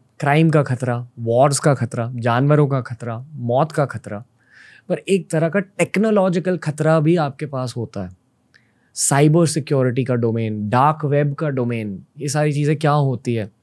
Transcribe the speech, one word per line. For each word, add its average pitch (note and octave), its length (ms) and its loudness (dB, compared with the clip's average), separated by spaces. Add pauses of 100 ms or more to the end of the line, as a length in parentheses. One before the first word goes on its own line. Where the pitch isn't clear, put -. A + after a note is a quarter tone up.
(200)
क्राइम D3+ 300 4
का D3+ 140 4
खतरा, A#2+ 440 -4 (120)
वॉर्स B2 400 4
का C#3+ 140 4
खतरा, A#2+ 420 -4
जानवरों C3 520 2
का C3 140 -2
खतरा, A#2+ 520 -10
मौत C3 380 -2
का D3 140 0
खतरा। G#2+ 400 -12 (640)
पर F3+ 80 -2
एक F#3 320 -2
तरह D#3+ 200 0
का F#3 100 -2
टेक्नोलॉजिकल F#3+ 1000 0
खतरा D#3 420 0
भी E3 160 2
आपके D3+ 300 -4
पास C3 320 -8
होता G#2+ 260 -8
है। F2+ 60 -10 (840)
साइबर D#3 520 4
सिक्योरिटी C3 580 0
का B2 120 -2
डोमेन, A2 540 -2
डार्क D3 360 2
वेब C#3+ 280 0
का D#3 160 -4
डोमेन, A#2 560 -4 (120)
ये D3 100 -8
सारी D3+ 260 0
चीज़ें D3 240 0
क्या D3+ 140 2
होती C3+ 440 0
है? G2+ 160 -6 (120)